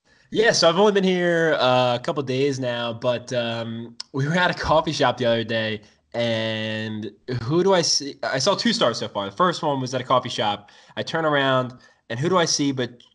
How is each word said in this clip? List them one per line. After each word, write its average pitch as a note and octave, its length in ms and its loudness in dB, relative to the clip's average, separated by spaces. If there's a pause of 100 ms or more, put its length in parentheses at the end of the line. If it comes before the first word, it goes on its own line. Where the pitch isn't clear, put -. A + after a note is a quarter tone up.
(300)
Yeah, G#3+ 220 2
so E3 180 4
I've E3 80 2
only G#3 140 6
been G3 120 2
here, E3+ 560 2
uh, B2+ 360 4
a A#2+ 60 -4
couple D3+ 200 -4
days C3 380 0
now, A#2+ 340 -4
but, A#2+ 400 -4
um, A#2 640 -6 (160)
we C#3+ 140 -2
were E3 80 0
at E3+ 160 2
a - 20 -4
coffee D#3+ 400 0
shop C3 240 2
the B2 80 -2
other A#2 180 2
day, A2 380 -4 (320)
and A2 1000 -4 (300)
who D#3 220 0
do G3 100 4
I F3 80 4
see? - 400 -4
I A#2 160 -2
saw F#3+ 160 0
two A3 180 0
stars - 280 0
so A2+ 80 -6
far. G2 180 -6
The F#2+ 100 -10
first F3 280 0
one C#3 180 0
was B2+ 140 -4
at B2 40 -2
a A#2+ 60 -6
coffee B2 240 2
shop. G#2 400 -4 (260)
I A2 60 -4
turn D#3+ 240 -2
around, C3+ 480 2 (380)
and A#2 80 -4
who D#3+ 100 0
do F#3 80 2
I E3 80 4
see C#3+ 260 0
but B2+ 300 -4 (140)